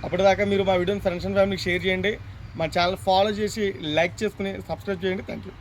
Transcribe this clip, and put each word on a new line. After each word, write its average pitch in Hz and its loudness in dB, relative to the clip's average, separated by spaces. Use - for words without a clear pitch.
అప్పటిదాకా 196 4
మీరు 196 2
మా 190 4
వీడియోని 185 2
friends 175 -2
and 196 -2
family-కి 196 2
షేర్ 180 0
చేయండి, 190 0
మా 165 -2
ఛానల్ 175 2
ఫాలో 190 4
చేసి 208 -2
లైక్ 165 0
చేసుకుని 196 -4
సబ్స్క్రైబ్ 180 -6
చేయండి. 190 -2
Thank 262 -8
you. 190 -12